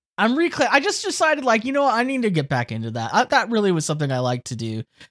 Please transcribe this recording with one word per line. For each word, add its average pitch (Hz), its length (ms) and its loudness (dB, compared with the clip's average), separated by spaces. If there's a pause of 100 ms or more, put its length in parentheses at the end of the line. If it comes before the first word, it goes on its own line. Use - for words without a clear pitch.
(160)
I'm 226 220 2
recla-, 311 320 0
I 269 100 6
just 381 240 -2
decided, 311 400 2
like, 226 220 2
you 269 60 -4
know 285 100 2
what? 262 120 2
I 233 80 2
need 262 200 -2
to 214 80 2
get 151 180 0
back 120 240 -2
into 113 200 -6
that. 117 200 -6
I, 220 120 2
that 233 260 0
really 208 220 2
was 160 120 0
something 151 260 -2
I 127 100 -2
liked 127 260 -2
to 123 100 -8
do. 110 260 -6 (280)